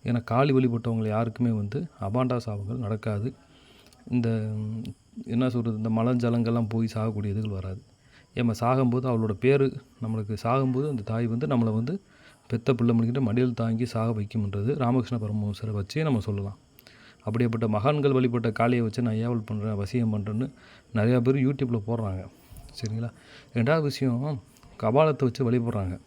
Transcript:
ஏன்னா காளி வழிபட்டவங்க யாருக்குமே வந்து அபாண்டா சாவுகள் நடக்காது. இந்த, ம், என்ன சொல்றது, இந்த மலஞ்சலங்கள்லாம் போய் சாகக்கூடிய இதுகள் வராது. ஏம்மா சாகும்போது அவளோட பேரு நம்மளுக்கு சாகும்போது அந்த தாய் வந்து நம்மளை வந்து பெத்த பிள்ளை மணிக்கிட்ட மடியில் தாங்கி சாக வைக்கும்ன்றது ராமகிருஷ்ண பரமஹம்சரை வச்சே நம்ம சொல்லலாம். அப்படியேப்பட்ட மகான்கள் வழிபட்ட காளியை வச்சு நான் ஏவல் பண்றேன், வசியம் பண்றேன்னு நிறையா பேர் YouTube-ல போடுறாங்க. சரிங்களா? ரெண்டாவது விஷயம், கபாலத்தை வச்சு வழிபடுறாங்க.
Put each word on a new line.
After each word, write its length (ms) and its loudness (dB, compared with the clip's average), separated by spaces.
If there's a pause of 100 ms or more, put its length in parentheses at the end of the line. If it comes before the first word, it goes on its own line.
ஏன்னா 200 0
காளி 280 4
வழிபட்டவங்க 540 2
யாருக்குமே 440 0
வந்து 360 -2 (140)
அபாண்டா 460 0
சாவுகள் 300 -6
நடக்காது. 580 -4 (760)
இந்த, 180 2 (280)
ம், 260 -4 (420)
என்ன 240 0
சொல்றது, 280 0
இந்த 140 -2
மலஞ்சலங்கள்லாம் 760 2
போய் 260 0
சாகக்கூடிய 320 -2
இதுகள் 220 -2
வராது. 340 -6 (520)
ஏம்மா 260 2
சாகும்போது 480 2
அவளோட 240 0
பேரு 480 2 (220)
நம்மளுக்கு 400 -4
சாகும்போது 460 2
அந்த 140 -4
தாய் 240 -2
வந்து 200 -2
நம்மளை 280 2
வந்து 260 -2 (460)
பெத்த 280 0
பிள்ளை 240 4
மணிக்கிட்ட 220 2
மடியில் 340 2
தாங்கி 300 0
சாக 360 -2
வைக்கும்ன்றது 560 -2
ராமகிருஷ்ண 420 0
பரமஹம்சரை 560 -4
வச்சே 280 -4
நம்ம 180 2
சொல்லலாம். 380 -6 (600)
அப்படியேப்பட்ட 500 0
மகான்கள் 440 2
வழிபட்ட 380 2
காளியை 300 2
வச்சு 220 -2
நான் 120 0
ஏவல் 300 -2
பண்றேன், 340 -4
வசியம் 360 0
பண்றேன்னு 360 -2 (440)
நிறையா 260 4
பேர் 260 4
YouTube-ல 400 0
போடுறாங்க. 420 -4 (440)
சரிங்களா? 380 -6 (440)
ரெண்டாவது 280 2
விஷயம், 600 -2 (380)
கபாலத்தை 380 4
வச்சு 320 0
வழிபடுறாங்க. 560 0